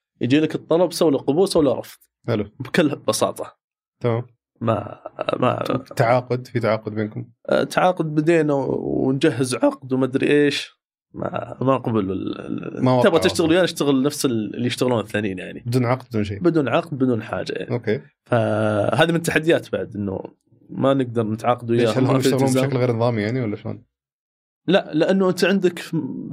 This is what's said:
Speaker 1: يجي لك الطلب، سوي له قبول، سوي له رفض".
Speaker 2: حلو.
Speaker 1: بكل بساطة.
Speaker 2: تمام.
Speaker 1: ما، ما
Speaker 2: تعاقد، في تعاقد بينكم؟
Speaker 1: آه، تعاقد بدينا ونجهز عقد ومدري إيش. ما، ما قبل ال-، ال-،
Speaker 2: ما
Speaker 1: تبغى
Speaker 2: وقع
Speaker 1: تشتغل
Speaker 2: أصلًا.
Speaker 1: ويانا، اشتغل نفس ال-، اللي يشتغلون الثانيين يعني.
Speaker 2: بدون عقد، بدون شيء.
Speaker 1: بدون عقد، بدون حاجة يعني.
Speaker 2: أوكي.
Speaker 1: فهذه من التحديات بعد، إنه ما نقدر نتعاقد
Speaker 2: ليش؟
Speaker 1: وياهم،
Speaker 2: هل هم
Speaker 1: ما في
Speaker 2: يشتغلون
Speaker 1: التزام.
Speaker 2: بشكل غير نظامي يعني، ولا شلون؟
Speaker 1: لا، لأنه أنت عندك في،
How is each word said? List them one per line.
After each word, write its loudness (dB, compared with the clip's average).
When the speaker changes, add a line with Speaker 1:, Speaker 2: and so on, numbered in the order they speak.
Speaker 1:
يجي 2
لك 0
الطلب، 0
سوي 2
له 2
قبول، 2
سوي 4
له 2
رفض". -14
Speaker 2:
حلو. 0
Speaker 1:
بكل 0
بساطة. -2
Speaker 2:
تمام. -2
Speaker 1:
ما، -4
ما -2
Speaker 2:
تعاقد، 0
في -6
تعاقد -2
بينكم؟ -6
Speaker 1:
آه، 2
تعاقد 0
بدينا 2
ونجهز 0
عقد -2
ومدري 2
إيش. -2
ما، -8
ما 4
قبل -2
ال-، -6
ال-، -6
Speaker 2:
ما 4
Speaker 1:
تبغى 6
Speaker 2:
وقع 4
Speaker 1:
تشتغل 2
Speaker 2:
أصلًا. 0
Speaker 1:
ويانا، 4
اشتغل 0
نفس 0
ال-، -2
اللي -4
يشتغلون 0
الثانيين -4
يعني. -12
Speaker 2:
بدون 2
عقد، 0
بدون -2
شيء. -6
Speaker 1:
بدون 2
عقد، -2
بدون 0
حاجة -6
يعني. -8
Speaker 2:
أوكي. -2
Speaker 1:
فهذه 2
من 0
التحديات 0
بعد، -6
إنه -4
ما 2
نقدر -2
نتعاقد -2
Speaker 2:
ليش؟ 2
Speaker 1:
وياهم، 2
Speaker 2:
هل 4
هم 2
Speaker 1:
ما 4
في 0
Speaker 2:
يشتغلون 2
Speaker 1:
التزام. 2
Speaker 2:
بشكل -2
غير 2
نظامي 0
يعني، -2
ولا -4
شلون؟ -12
Speaker 1:
لا، 2
لأنه 2
أنت 0
عندك 2
في، -6